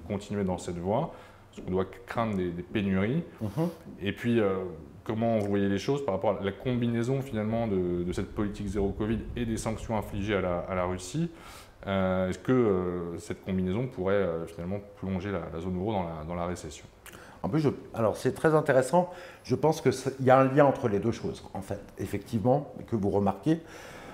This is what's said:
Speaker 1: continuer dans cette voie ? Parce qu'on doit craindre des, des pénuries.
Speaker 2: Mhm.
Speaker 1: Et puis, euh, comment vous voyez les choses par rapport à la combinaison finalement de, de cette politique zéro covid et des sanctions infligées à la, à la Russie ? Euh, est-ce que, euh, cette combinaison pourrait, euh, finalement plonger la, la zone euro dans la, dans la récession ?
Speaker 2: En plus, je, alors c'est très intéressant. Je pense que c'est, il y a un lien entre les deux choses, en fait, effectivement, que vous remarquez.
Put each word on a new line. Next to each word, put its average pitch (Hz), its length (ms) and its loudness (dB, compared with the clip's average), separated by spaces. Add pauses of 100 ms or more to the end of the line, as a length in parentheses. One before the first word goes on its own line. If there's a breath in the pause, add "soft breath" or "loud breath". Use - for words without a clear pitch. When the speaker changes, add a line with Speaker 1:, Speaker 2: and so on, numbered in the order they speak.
Speaker 1:
continuer 101 360 -2
dans 92 140 0
cette 85 220 -6
voie ? 110 340 0 (380 loud breath)
Parce - 120 -14
qu'on 90 80 -6
doit 92 140 2 (220)
craindre 113 280 0
des, 90 140 0
des 85 140 -6
pénuries. 104 600 0 (180)
Speaker 2:
Mhm. 113 260 -2 (340)
Speaker 1:
Et 98 120 -2
puis, 117 260 2
euh, 98 160 2 (480)
comment 113 340 0
vous 101 120 0
voyez 101 200 4
les 101 80 2
choses 139 260 0
par 95 120 0
rapport 95 240 2
à 95 40 -6
la 98 100 0
combinaison 120 680 0
finalement 113 460 -2
de, 90 360 2
de 90 100 -2
cette 95 200 -4
politique 104 340 -2
zéro 98 220 0
covid 107 300 -2 (160)
et 120 100 -2
des 113 120 -2
sanctions 110 400 -4
infligées 104 380 -2
à 95 60 2
la, 87 180 0 (100)
à 95 40 -2
la 90 120 0
Russie ? 92 440 -2 (560 loud breath)
Euh, 92 440 2
est-ce - 100 -4
que, 131 140 2
euh, 90 640 2
cette - 260 -10
combinaison 92 440 0
pourrait, 95 260 0
euh, 85 320 0
finalement 90 320 -6 (240)
plonger 95 320 -2
la, 87 80 -2 (120)
la 80 60 -6
zone 90 180 -4
euro 98 140 -2
dans 98 120 0
la, 82 220 -6
dans 85 80 -6
la 87 120 -2
récession ? 85 400 -8 (580 loud breath)
Speaker 2:
En 92 60 -2
plus, 143 100 2
je, 147 80 4 (260)
alors 107 220 2
c'est 131 160 0
très 156 240 4
intéressant. 151 540 4 (340 loud breath)
Je 127 100 0
pense 156 280 2
que 131 100 6
c'est, - 300 -2
il 127 40 2
y 127 60 8
a 131 80 10
un 135 60 8
lien 135 180 6
entre 131 240 4
les 101 120 2
deux 117 120 2
choses, - 320 -6 (100)
en 101 60 -8
fait, 98 220 -8 (180)
effectivement, 113 720 0 (160)
que 117 80 -2
vous 101 140 2
remarquez. 101 500 2 (540 loud breath)